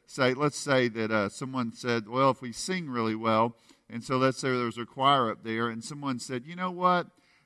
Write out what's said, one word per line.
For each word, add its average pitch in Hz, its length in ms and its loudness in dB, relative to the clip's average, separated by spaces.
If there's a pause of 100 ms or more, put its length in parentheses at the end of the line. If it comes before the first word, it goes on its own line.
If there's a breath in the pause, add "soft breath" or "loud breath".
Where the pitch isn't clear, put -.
say, 131 280 2
let's 143 240 0
say 131 300 4
that, 110 220 -2
uh, 107 180 2
someone 131 440 -4
said, 117 360 -2
"Well, 131 220 4
if - 120 -4
we 123 100 -10
sing 175 380 -6
really 113 240 0
well," 113 420 2 (320 soft breath)
and 113 160 -10
so 131 140 0
let's 131 200 2
say 139 120 -2
there 123 160 0
was 113 100 -6
a 117 80 -8
choir 131 460 2
up - 140 -8
there, 113 240 -2
and 113 140 -8
someone 143 360 -6
said, 123 260 -8
"You 170 120 -14
know 185 140 -4
what? 180 360 2 (400 soft breath)